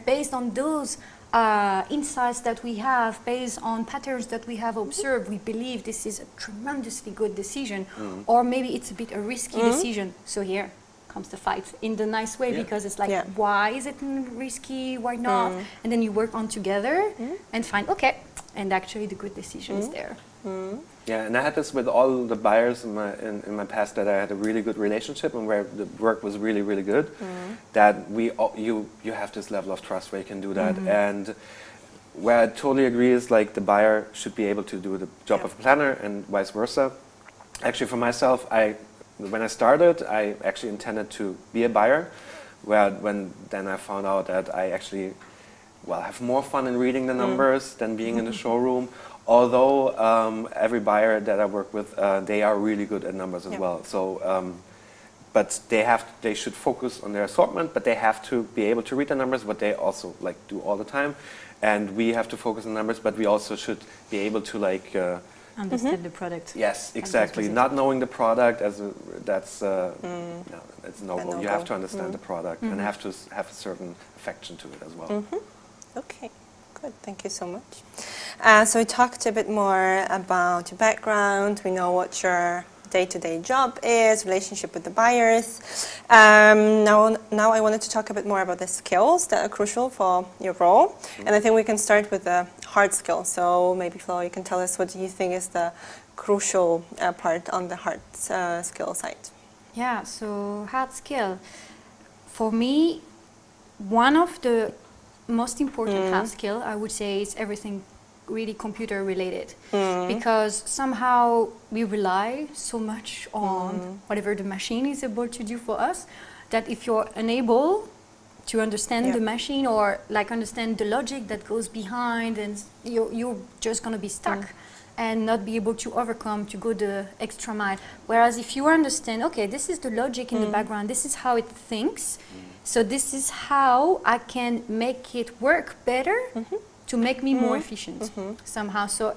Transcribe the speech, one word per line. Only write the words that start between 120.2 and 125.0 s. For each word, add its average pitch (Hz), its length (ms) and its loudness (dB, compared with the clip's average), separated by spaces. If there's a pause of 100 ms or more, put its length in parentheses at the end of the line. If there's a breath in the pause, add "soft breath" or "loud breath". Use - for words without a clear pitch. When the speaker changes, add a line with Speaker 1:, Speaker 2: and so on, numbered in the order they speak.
Speaker 1:
understand 226 460 -4
the 220 80 -2
logic 240 420 -4
that 214 200 -8
goes 220 200 -4
behind, 226 680 -4
and 208 180 -6
s-, 202 100 -14 (180)
you're, 226 300 -2
you're 233 240 -4 (220)
just 220 240 -4
gonna 226 140 -4
be 190 120 -8
stuck - 300 -4
Speaker 2:
Mm. 202 160 -12 (420 loud breath)
Speaker 1:
and 226 280 -2